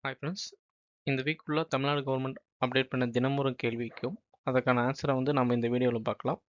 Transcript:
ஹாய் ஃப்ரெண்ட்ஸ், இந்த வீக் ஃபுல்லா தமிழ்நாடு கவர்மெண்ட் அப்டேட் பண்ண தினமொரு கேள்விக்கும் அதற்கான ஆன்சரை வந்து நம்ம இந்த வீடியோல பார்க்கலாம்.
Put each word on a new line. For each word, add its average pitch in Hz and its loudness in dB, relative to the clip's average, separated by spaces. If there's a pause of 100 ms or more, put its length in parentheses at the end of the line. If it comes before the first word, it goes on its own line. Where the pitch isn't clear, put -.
ஹாய் 131 -6
ஃப்ரெண்ட்ஸ், 175 -8 (640)
இந்த 135 2
வீக் 156 -4
ஃபுல்லா 156 0 (100)
தமிழ்நாடு 143 0
கவர்மெண்ட் 131 -2 (260)
அப்டேட் 131 2
பண்ண 127 2 (100)
தினமொரு 135 2 (100)
கேள்விக்கும் 120 -4 (320)
அதற்கான 127 2
ஆன்சரை 139 -2
வந்து 131 0
நம்ம 123 2
இந்த 117 0
வீடியோல 123 2 (100)
பார்க்கலாம். 120 -4